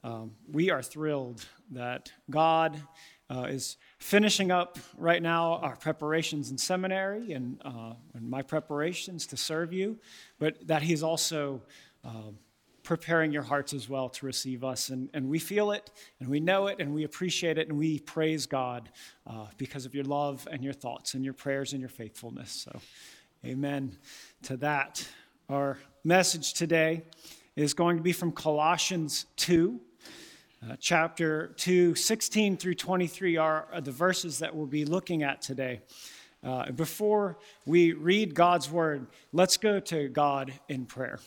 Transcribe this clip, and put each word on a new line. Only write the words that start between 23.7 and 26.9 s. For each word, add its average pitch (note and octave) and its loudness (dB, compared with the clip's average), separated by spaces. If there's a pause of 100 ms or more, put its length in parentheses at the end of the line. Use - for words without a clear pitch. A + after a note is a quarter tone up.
to C3+ -6
that. C#3+ -2 (440)
Our C#3 0 (280)
message E3+ 4
today E3 2 (540)